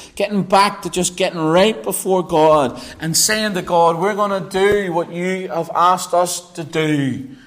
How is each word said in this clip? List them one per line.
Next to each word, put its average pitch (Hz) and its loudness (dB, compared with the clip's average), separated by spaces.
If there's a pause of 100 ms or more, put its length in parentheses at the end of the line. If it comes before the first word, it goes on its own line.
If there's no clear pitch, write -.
(160)
getting 202 0
back 196 2
to 175 -8
just 180 -4
getting 175 -2
right 185 2
before 190 -2
God 156 4 (180)
and 160 -4
saying 214 0
to 180 -2
God, 170 2
"We're 196 0
gonna 196 -2
do 196 2
what 170 -2
you 185 -4
have 165 -6
asked 180 2
us 175 -2
to 165 -10
do 147 -2 (180)